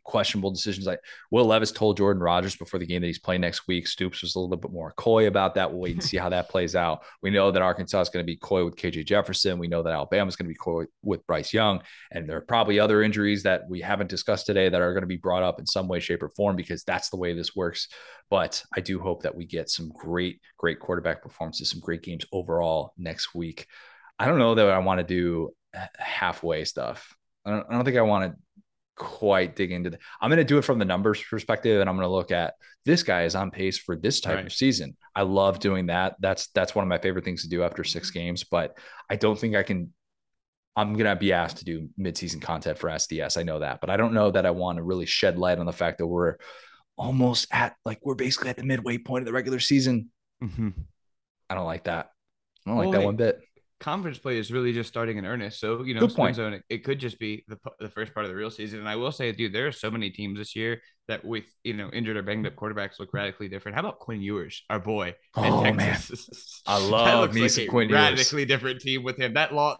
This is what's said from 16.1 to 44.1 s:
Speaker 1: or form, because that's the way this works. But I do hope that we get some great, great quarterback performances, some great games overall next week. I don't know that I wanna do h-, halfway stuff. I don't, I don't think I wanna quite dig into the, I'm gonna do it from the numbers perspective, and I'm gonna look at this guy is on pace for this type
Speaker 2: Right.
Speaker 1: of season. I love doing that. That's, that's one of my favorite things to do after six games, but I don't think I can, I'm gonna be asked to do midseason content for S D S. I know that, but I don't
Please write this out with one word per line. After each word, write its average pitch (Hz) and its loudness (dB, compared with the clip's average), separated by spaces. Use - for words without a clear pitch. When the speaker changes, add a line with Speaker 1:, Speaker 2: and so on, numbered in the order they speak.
Speaker 1:
or 78 -4
form, 101 2
because 87 -6
that's 90 -2
the 95 -6
way 87 -2
this 85 -6
works. 87 -4
But 90 0
I 95 -2
do 92 -4
hope 90 -4
that - -4
we 85 -12
get 80 -6
some 82 -6
great, 90 -4
great 82 0
quarterback 85 -2
performances, - -8
some 82 -6
great 85 -4
games 87 -10
overall 85 -2
next 82 -8
week. 85 -8
I 113 2
don't 151 4
know 113 6
that 107 8
I 95 6
wanna 92 2
do 85 0
h-, 92 -10
halfway 85 -2
stuff. - -8
I 101 -4
don't, 107 -4
I - -10
don't 120 0
think 123 2
I 117 6
wanna 95 2
quite 95 2
dig 92 -2
into 90 -4
the, 82 -10
I'm 113 2
gonna 160 6
do 143 6
it 139 4
from 123 2
the 101 2
numbers 98 2
perspective, 110 2
and 95 4
I'm 92 0
gonna 92 0
look 92 0
at 87 0
this 170 6
guy 90 4
is 85 0
on 95 -2
pace 95 -2
for 87 -6
this 101 0
type 82 -2
Speaker 2:
Right. 95 -6
Speaker 1:
of - -14
season. 104 0
I 101 0
love 98 4
doing 92 0
that. 90 0
That's, 95 -2
that's - 0
one 104 2
of 92 0
my 87 2
favorite 92 -2
things 90 -6
to 80 -10
do 87 -2
after 87 -2
six - -6
games, 87 -4
but 82 -2
I 104 -4
don't 107 2
think 110 0
I 98 4
can, 90 -4
I'm 107 2
gonna 107 2
be 95 2
asked 85 0
to - -16
do 80 -6
midseason 85 -6
content 80 -4
for 85 -4
S 80 -4
D 78 -4
S. 71 -4
I 85 -2
know 78 -4
that, 67 -6
but - -4
I 98 2
don't 113 4